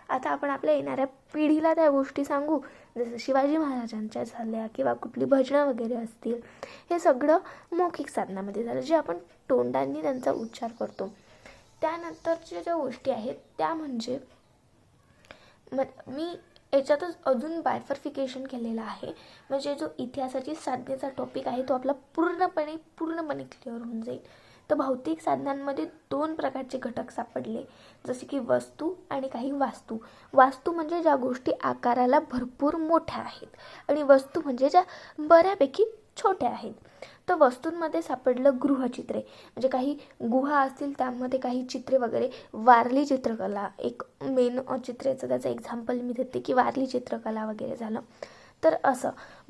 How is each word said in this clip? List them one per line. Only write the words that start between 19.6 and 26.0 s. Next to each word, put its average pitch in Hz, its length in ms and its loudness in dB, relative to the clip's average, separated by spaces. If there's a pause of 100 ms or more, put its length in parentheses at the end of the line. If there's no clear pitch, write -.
जो 302 120 -6 (120)
इतिहासाची 262 560 -6
साधनेचा 269 540 -6
टॉपिक 269 400 -6
आहे 247 140 -4
तो 262 120 0
आपला 254 180 -2
पूर्णपणे, 330 840 -2
पूर्णपणे 320 680 -8
क्लिअर 233 340 -14
होऊन 226 220 -8
जाईल. 247 180 -10 (520)
तर 302 40 4
भौतिक 269 460 -2
साधनांमध्ये 277 640 -2
दोन 320 500 -6